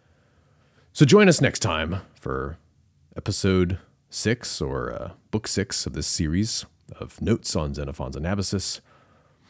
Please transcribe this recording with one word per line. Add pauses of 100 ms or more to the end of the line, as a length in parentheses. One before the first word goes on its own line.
(960)
So
join
us
next
time (120)
for (580)
episode (320)
six,
or,
uh, (180)
book
six
of
this
series (300)
of
notes
on
Xenophon's
Anabasis. (720)